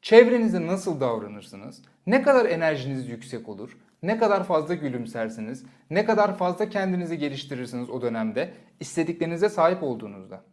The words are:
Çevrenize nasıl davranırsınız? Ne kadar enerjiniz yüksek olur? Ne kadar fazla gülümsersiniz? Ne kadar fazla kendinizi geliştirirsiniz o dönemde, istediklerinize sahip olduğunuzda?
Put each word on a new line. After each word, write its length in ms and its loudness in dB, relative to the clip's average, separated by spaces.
Çevrenize 640 8
nasıl 340 -2
davranırsınız? 800 -6
Ne 160 2
kadar 240 6
enerjiniz 600 -2
yüksek 400 -12
olur? 300 -14
Ne 160 -2
kadar 260 2
fazla 300 0
gülümsersiniz? 920 -8
Ne 140 2
kadar 320 2
fazla 320 -2
kendinizi 500 -4
geliştirirsiniz 720 -8
o 120 -6
dönemde, 520 -2
istediklerinize 680 -2
sahip 340 2
olduğunuzda? 720 -10